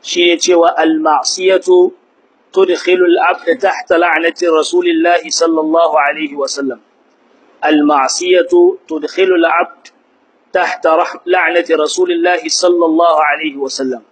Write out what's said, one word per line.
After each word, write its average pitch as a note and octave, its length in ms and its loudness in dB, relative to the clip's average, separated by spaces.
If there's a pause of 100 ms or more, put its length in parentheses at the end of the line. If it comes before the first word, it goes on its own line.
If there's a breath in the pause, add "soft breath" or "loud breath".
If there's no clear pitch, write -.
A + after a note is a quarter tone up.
Shi F3 240 -2
ne E3+ 100 2
cewa E3+ 400 2
al-ma'siyatu F3+ 1160 0 (600)
tudkhilu F3+ 520 0
al-'abda F3 560 0
tahta F3 380 -2
la'nati E3+ 500 -2
Rasulillahi E3 800 0
sallallahu D#3 680 0 (140)
alaihi D3 280 -6
wa C#3 120 -4
sallam. C3 320 -8 (840)
Al-ma'siyatu F3 1300 2
tudkhilu D#3+ 480 -2
al-'abd E3 560 -2 (600)
tahta - 440 0
rah-, E3+ 300 -4
la'nati E3+ 500 0
Rasulillahi E3+ 720 -2
sallallahu E3+ 720 2
alaihi D3 400 -2
wa C3+ 80 -4
sallam. B2+ 440 -8